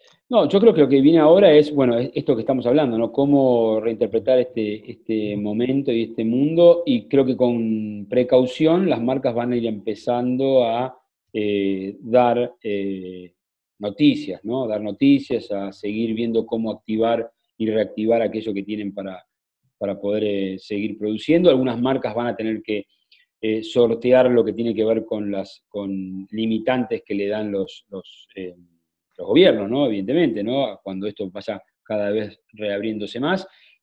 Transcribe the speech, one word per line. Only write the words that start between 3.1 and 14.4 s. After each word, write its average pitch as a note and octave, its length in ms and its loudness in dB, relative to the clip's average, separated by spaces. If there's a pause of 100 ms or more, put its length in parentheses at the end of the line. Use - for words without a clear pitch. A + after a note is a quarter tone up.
Cómo B2+ 720 2
reinterpretar A2+ 580 0
este, A2 500 -4
este G#2+ 460 -4
momento A#2+ 560 -2
y A2+ 120 0
este A2+ 200 -6
mundo, E3 640 4
y A#2+ 240 -2
creo C#3 160 4
que B2 100 -2
con A2 760 -2
precaución C3 800 2
las A#2 120 -2
marcas C3 320 0
van A#2+ 180 -4
a B2 60 0
ir A#2 80 -2
empezando B2 1000 0
a, A#2+ 320 -4 (360)
eh, G2+ 640 -2
dar, A#2+ 640 0
eh, F#2+ 680 -8 (460)
noticias, G#2 640 -2